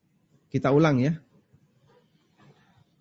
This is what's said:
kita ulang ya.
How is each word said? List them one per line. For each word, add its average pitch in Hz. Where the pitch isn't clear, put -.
kita 135
ulang 143
ya. 156